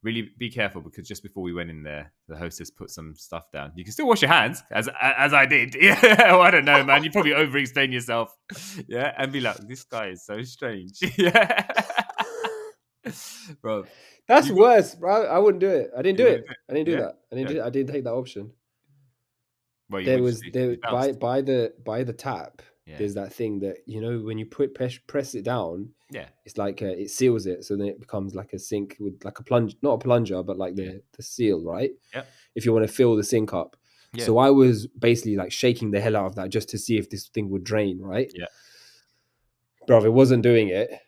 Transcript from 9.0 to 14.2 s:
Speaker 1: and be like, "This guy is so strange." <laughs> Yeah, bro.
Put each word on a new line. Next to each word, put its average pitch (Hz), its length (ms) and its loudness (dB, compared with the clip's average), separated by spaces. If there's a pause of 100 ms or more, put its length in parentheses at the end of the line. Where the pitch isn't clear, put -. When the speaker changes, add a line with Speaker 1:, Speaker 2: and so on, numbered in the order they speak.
Speaker 1:
and 135 140 -4
be 143 100 -6
like, 113 160 -4 (100)
"This 127 160 -18
guy 110 260 -10
is 92 140 -16
so 107 200 -10
strange." 104 640 -12
<laughs> 131 100 -10
Yeah, 190 480 2 (2000)
bro. 107 240 -6 (400)